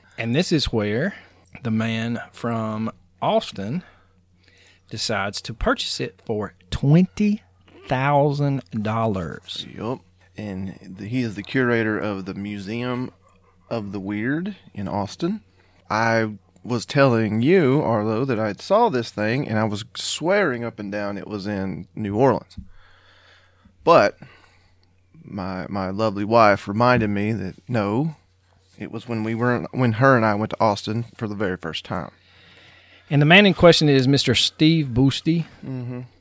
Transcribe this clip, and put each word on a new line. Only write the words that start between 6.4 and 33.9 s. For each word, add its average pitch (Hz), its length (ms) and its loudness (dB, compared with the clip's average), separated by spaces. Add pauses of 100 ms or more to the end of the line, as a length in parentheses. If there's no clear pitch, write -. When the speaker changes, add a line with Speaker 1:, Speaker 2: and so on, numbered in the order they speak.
Speaker 1:
twenty 185 720 4 (460)
thousand 143 840 0
dollars. 107 1000 -4
Speaker 2:
Yup. 117 260 -8 (360)
And 95 420 -10 (200)
the, 101 100 -12
he 127 140 -4
is 110 140 -4
the 101 80 -8
curator 117 540 0
of 95 280 -4
the 92 80 -8
Museum 104 800 -8 (580)
of 104 220 -6
the 101 80 -8
Weird 123 580 -4 (160)
in 202 140 -8
Austin. 170 540 -4 (480)
I 113 420 2 (320)
was 113 220 -4
telling 113 560 4
you, 147 400 4
Arlo, 110 440 0
that 127 120 -2
I 107 140 -2
saw 214 380 2
this 123 200 -2
thing, 113 380 -2
and 110 100 -2
I 107 60 2
was 104 220 -4 (100)
swearing 156 720 -2
up 113 140 -10
and 101 120 -8
down 101 260 -4
it - 120 -12
was 101 180 -6
in 95 480 -4
New 104 220 -4
Orleans. 123 400 2 (1300)
But 139 320 6 (1080)
my, 92 460 -8
my 95 220 -4
lovely 101 340 -2
wife 107 420 6
reminded 113 420 4
me 104 220 0
that, 95 240 -6 (140)
no, 113 480 -2 (600)
it - 140 -10
was 113 160 -10
when 113 160 -4
we 110 100 -2
were, 117 380 0
when 123 220 2
her 131 240 6
and 113 80 4
I 107 100 2
went 107 140 -2
to - 120 -6
Austin 107 420 0 (120)
for 110 140 -6
the 104 60 -8
very 98 200 -2
first 80 300 -10
time. 90 260 -8 (1000)
Speaker 1:
And 147 120 4
the 147 40 6
man 185 200 6
in 185 80 4
question 165 340 6
is 135 180 4